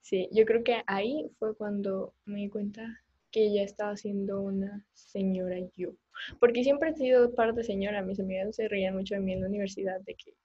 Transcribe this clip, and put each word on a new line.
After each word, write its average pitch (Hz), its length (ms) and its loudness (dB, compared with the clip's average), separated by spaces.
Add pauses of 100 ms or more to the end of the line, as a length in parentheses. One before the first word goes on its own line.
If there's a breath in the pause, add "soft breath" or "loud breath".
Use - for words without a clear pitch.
sí, 185 320 -2
yo 220 120 8
creo 226 180 4
que 226 240 2
ahí 226 420 -2 (100)
fue 220 180 -2
cuando 196 580 -4 (100)
me 202 160 -6
di 202 80 -4
cuenta 214 520 -8 (300)
que 214 220 4
ya 202 100 2
estaba 208 340 -4
siendo 196 440 -4
una 196 520 -4
señora 185 640 -2 (180)
yo, 180 160 -6 (480 loud breath)
porque 240 240 6
siempre 285 280 4
he 311 40 -4
sido 254 400 6
parte 226 280 2
señora, 202 400 -2
mis 190 160 -4
amigas 190 360 -4
se 220 140 -2
reían 190 260 0
mucho 190 200 -4
de 196 60 -2
mí 190 120 -2
en 185 80 -2
la 185 80 -2
universidad, 196 520 -4
de - 140 -12
que - 180 -20 (120)